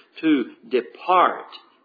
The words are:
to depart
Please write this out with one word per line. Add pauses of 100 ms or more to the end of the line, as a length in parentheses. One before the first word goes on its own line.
(200)
to (160)
depart (380)